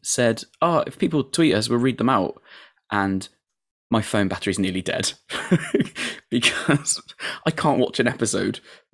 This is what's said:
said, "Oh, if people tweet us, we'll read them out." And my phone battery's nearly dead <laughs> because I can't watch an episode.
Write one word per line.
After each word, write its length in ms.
said, 400
"Oh, 240
if 140
people 240
tweet 320
us, 140
we'll 100
read 200
them 100
out." 340
And 380
my 140
phone 240
battery's 320
nearly 240
dead 300
<laughs> 600
because 680
I 40
can't 280
watch 220
an 80
episode. 520